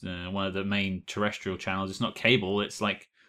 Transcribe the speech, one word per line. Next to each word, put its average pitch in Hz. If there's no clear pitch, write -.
uh, 90
one 98
of 92
the 98
main 98
terrestrial 104
channels. 95
It's 98
not -
cable. 104
It's, -
like, 101